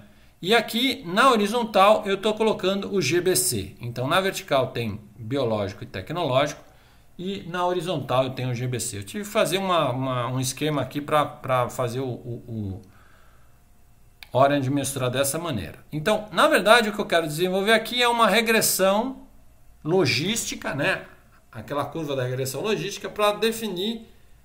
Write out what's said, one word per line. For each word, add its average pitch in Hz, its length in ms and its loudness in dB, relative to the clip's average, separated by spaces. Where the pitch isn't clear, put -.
E 185 120 0
aqui 233 520 2
na 214 240 4
horizontal 214 760 4
eu 196 120 0
tô 214 160 0
colocando 196 600 0
o 190 80 2
G 160 200 2
B 180 160 2
C. 95 420 -2
Então 120 260 0
na 170 140 4
vertical 170 480 2
tem 110 320 -6
biológico 110 680 -2
e - 20 -16
tecnológico 147 760 -2
e 190 260 -8
na 180 220 -2
horizontal 160 600 0
eu 127 60 -4
tenho 127 180 -4
o 123 40 -2
G 123 140 -4
B 123 120 -2
C. - 180 -6
Eu 98 60 -8
tive 208 200 -8
que 202 60 -12
fazer 190 300 2
uma, 170 320 2
uma, 127 360 -2
um 127 120 -4
esquema 143 420 -2
aqui 123 180 -6
pra, 147 240 0
pra 127 460 -2
fazer 123 320 -4
o, 131 80 -4
o, 113 720 -8
o 123 40 0
Orange 139 320 4
misturar 131 400 -2
dessa 135 300 -2
maneira. 117 400 -6
Então, 151 400 -2
na 226 160 4
verdade, 220 420 6
o 202 40 -4
que 208 60 -6
eu 196 60 -2
quero 165 220 2
desenvolver 185 460 0
aqui 226 280 0
é 240 60 4
uma 233 200 4
regressão 220 1000 2
logística, 175 880 0
né? 156 320 -2
Aquela 139 340 -6
curva 147 300 -6
da 127 80 0
regressão 127 380 -4
logística 190 480 -4
pra 208 240 2
definir, 220 720 -4